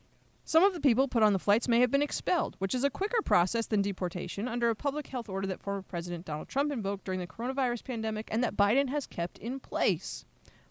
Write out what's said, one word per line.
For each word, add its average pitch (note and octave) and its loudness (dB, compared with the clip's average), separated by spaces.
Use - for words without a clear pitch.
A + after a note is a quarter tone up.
Some D#4+ 4
of F#4+ 4
the E4+ -8
people C4 4
put A#3 2
on G#3+ 6
the G3 2
flights G#3 2
may A#3 4
have B3 4
been C#4 2
expelled, - -2
which F#3+ -2
is B3 0
a C#4 4
quicker G4+ -2
process G3 2
than G3+ 2
deportation F#3 -4
under A#3 0
a A3+ 0
public C#4+ -2
health B3 -6
order F#3+ -2
that F#3+ -4
former G3+ -4
President F3 -6
Donald D#3 -4
Trump C#4+ 0
invoked G3+ -2
during F#3 0
the F3 -4
coronavirus B3 -2
pandemic A3 -4
and A#3 0
that G#3+ -2
Biden B3 4
has C#4+ -2
kept - -4
in C4 -6
place. - -2